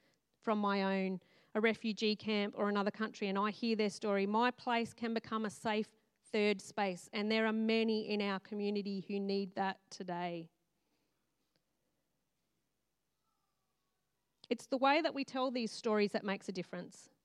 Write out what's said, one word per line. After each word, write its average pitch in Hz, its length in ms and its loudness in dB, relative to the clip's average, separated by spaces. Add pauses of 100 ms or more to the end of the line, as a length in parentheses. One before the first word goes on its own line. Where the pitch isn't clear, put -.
(420)
from 214 160 2
my 196 460 2
own, 190 160 -2 (340)
a 220 60 0
refugee 214 560 2
camp 208 400 -2
or 202 120 0
another 202 220 2
country, 214 380 -4
and 190 100 0
I 208 120 2
hear 226 260 0
their 208 140 2
story, 196 360 0
my 233 240 2
place 233 420 -2
can 226 220 -4
become 220 300 -2
a 202 60 -4
safe 214 380 -2 (440)
third 208 280 2
space, 190 520 -4
and 214 180 0
there 220 160 4
are 220 60 2
many 220 580 2
in 208 100 0
our 196 200 -2
community 202 680 -4
who 202 120 -2
need 196 340 -2
that 190 240 -2 (120)
today. 175 580 -6 (4000)
It's 240 160 0
the 269 100 0
way 269 240 6
that 320 140 0
we 277 100 -4
tell 262 260 -2
these 233 200 -2
stories 208 420 2
that - 120 -2
makes 196 240 -4
a 196 40 -4
difference. - 580 -10 (140)